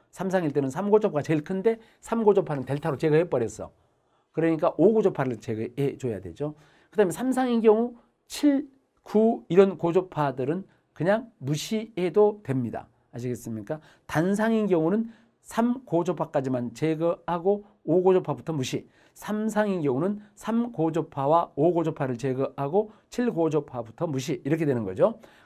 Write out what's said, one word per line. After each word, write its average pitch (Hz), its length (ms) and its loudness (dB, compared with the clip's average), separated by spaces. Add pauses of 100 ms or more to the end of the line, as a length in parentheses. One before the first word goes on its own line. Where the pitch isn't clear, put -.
삼상일 180 420 -2
때는 135 200 -2
삼 190 180 -4
고조파가 202 320 2
제일 151 220 -2
큰데 190 340 -2 (220)
삼 226 240 -4
고조파는 156 420 2
델타로 147 320 -4
제거해버렸어. 147 760 0 (600)
그러니까 165 460 0
오 196 160 6
고조파를 151 440 0
제거해줘야 113 840 -6
되죠. 139 340 -10 (340)
그 - 80 -4
다음에 190 140 4
삼상인 247 500 0
경우 226 360 4 (280)
칠, 285 420 0 (360)
구 220 440 2
이런 185 300 6
고조파들은 160 880 -2 (320)
그냥 196 400 0
무시해도 208 1040 0
됩니다. 127 460 -4 (240)
아시겠습니까? 117 680 -8 (280)
단상인 208 580 0
경우는 185 460 2 (300)
삼 240 440 -2
고조파까지만 147 880 -2
제거하고 170 920 -2 (180)
오 175 180 2
고조파부터 175 520 2
무시. 131 360 -4 (240)
삼상인 214 680 -2
경우는 160 380 0 (120)
삼 233 380 -4
고조파와 156 840 0
오 165 180 2
고조파를 151 440 -2
제거하고 139 720 -2 (180)
칠 240 220 -2
고조파부터 151 760 -2
무시. 135 360 -4
이렇게 156 220 -2
되는 120 200 -2
거죠. 139 340 0 (260)